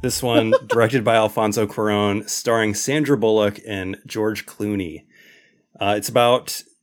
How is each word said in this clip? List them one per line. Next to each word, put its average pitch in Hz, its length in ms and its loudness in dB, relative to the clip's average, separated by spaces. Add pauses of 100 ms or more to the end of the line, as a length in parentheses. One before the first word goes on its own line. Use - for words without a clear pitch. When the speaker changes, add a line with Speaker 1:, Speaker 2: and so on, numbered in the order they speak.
Speaker 1:
This 127 200 -4
one, 117 380 2
Speaker 2:
<laughs> - 60 -20
Speaker 1:
directed 113 380 2
by 113 100 4
Alfonso 110 520 2
Cuarón, 104 640 -2
starring 113 460 0
Sandra 139 420 0
Bullock 107 500 2
and 95 380 -8
George 107 420 -6
Clooney. 101 580 -6 (760)
Uh, 101 180 -2
it's 104 120 -6
about 120 540 2 (200)